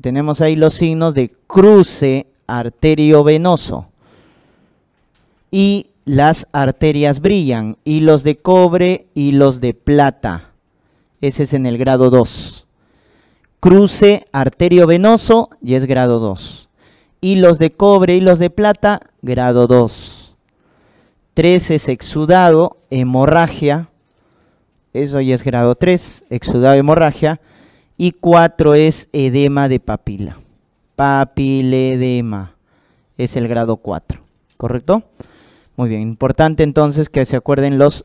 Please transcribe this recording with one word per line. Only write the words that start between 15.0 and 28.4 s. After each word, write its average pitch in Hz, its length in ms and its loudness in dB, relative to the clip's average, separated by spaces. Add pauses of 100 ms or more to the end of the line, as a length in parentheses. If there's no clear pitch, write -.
y 127 120 -4
es 131 120 -2
grado 127 340 0
dos. - 480 -10 (540)
Hilos 185 360 2
de 160 140 0
cobre, 190 420 2
hilos 185 240 4
de 175 120 0
plata, 208 500 -2 (220)
grado 123 440 0
dos. - 720 -2 (960)
Tres 175 360 0
es 156 180 -4
exudado, 160 880 0 (140)
hemorragia. 143 960 -2 (1040)
Eso 139 300 -4
ya 131 120 -2
es 120 80 -4
grado 120 320 0
tres, - 540 -2
exudado, 123 460 0
hemorragia. 151 640 0 (580)
Y 175 140 -2
cuatro 165 640 2